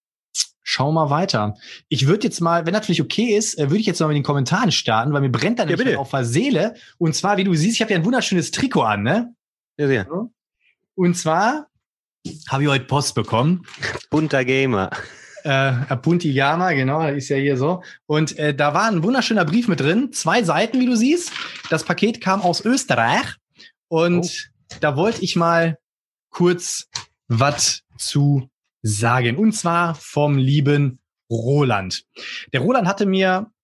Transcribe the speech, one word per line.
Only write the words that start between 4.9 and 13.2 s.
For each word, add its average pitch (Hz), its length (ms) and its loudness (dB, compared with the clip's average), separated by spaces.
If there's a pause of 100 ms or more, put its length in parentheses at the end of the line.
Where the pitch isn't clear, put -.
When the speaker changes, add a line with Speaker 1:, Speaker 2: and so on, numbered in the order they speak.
Speaker 1:
weil 143 100 0
mir 135 100 2
brennt 208 260 0
da 226 60 0
Speaker 2:
Ja, 151 60 -4
Speaker 1:
nämlich 180 160 0
Speaker 2:
bitte. 240 120 0
Speaker 1:
auf 135 120 -6
der 131 140 -2
Seele. 196 500 0 (240)
Und 160 160 0
zwar, 202 240 0
wie 196 60 0
du 190 100 2
siehst, 180 220 2
ich - 60 0
hab 214 80 -2
ja 196 60 2
ein 160 80 0
wunderschönes 202 460 0
Trikot 254 320 0
an, 104 200 0
ne? 202 320 0 (440)
Speaker 2:
Ja, 147 100 0
sehr. 113 180 2 (880)
Speaker 1:
Und 175 220 2
zwar 208 520 0 (840)
hab 135 100 0
ich 147 80 2
heute 135 160 2
Post 139 300 -2
bekommen. 135 480 0 (480)